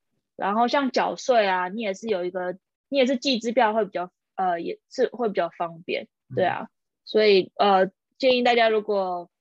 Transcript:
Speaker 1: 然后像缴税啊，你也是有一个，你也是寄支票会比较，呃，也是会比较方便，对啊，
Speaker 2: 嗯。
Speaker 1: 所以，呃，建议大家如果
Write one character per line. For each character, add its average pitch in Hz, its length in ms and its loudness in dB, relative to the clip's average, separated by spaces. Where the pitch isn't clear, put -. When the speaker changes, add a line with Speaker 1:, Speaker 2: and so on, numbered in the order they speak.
Speaker 1:
然 196 180 -2
后 240 140 2
像 277 220 0
缴 185 260 -2
税 226 300 2
啊， 185 220 -2
你 208 120 -8
也 202 140 -4
是 226 140 -14
有 185 160 -2
一 180 60 -4
个， 180 280 -6
你 277 100 -2
也 254 80 4
是 269 100 0
寄 262 220 -2
支 226 140 -4
票 220 200 2
会 220 120 0
比 190 60 -12
较， 180 200 -8
呃， 180 240 -2
也 170 180 -8
是 - 180 -2
会 226 200 -4
比 196 60 -6
较 175 220 -2
方 165 260 -8
便， - 260 -8
对 180 100 0
啊， - 200 -2
Speaker 2:
嗯。 - 40 -16
Speaker 1:
所 214 200 2
以， 196 320 4
呃， 190 340 4
建 254 180 4
议 247 60 0
大 240 120 4
家 226 140 4
如 214 140 0
果 185 480 -4